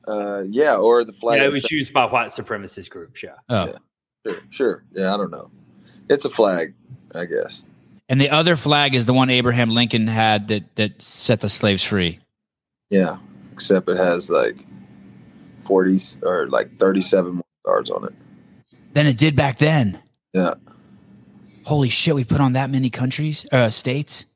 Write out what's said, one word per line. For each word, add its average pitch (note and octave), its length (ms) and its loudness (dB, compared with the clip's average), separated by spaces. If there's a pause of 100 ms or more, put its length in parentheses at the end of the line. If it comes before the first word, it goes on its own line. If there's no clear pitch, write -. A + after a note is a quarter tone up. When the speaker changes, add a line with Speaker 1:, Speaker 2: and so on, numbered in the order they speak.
Speaker 1:
Uh, G2+ 400 -6
yeah, B2 300 2
or A#2 280 4
the A2 80 -12
flag A#2 260 0
Speaker 2:
Yeah, C3+ 60 2
it C#3 40 2
Speaker 1:
itself. C#3+ 160 -2
Speaker 2:
was - 60 -4
used D3 220 -6
by C3 140 2
white A#2 220 -2
supremacist G2+ 600 -8
groups, - 320 -18
yeah. F2+ 120 -16 (140)
Speaker 3:
Oh. G2+ 180 0
Speaker 1:
Yeah. - 60 -12 (540)
Sure, F#2+ 120 -8 (120)
sure. A2 420 -4
Yeah, F#2+ 220 -2
I - 20 -2
don't F#2 140 -6
know. - 200 -16 (580)
It's C#3+ 160 2
a C3 60 -4
flag, F2+ 440 0 (400)
I E2+ 120 -8
guess. - 420 -6 (400)
Speaker 3:
And C3 120 2
the C#3 100 4
other D#3+ 260 4
flag D3 380 2
is B2 120 2
the B2+ 80 4
one C3 160 4
Abraham A#2+ 400 2
Lincoln A#2 360 2
had A2 420 2
that, G#2 280 -4
that G#2+ 240 -4
set - 400 -2
the G#2 80 -4
slaves G2 360 0
free. F2+ 340 -2 (720)
Speaker 1:
Yeah, F#2 280 2 (340)
except F#2 360 0
it F2+ 100 0
has, F2+ 320 0
like, B1 260 0 (1040)
forty F#2+ 360 2 (240)
or, F2 260 -2
like, A#1+ 300 -2
thirty-seven F#2+ 560 2
more F2 100 -6 (180)
stars - 280 -2
on G1+ 160 -6
it. - 60 -12 (840)
Speaker 3:
Than D3 120 4
it B2 100 2
did D3 200 2
back C#3 220 0
then. C#3+ 420 2 (320)
Speaker 1:
Yeah. F2+ 220 0 (1080)
Speaker 3:
Holy C#3+ 240 0
shit, D#3 280 0
we B2+ 80 -2
put C#3+ 160 0
on C3 120 4
that C3 180 0
many C3 200 0
countries, D3 640 -4
uh, A#2+ 180 4
states? - 640 -6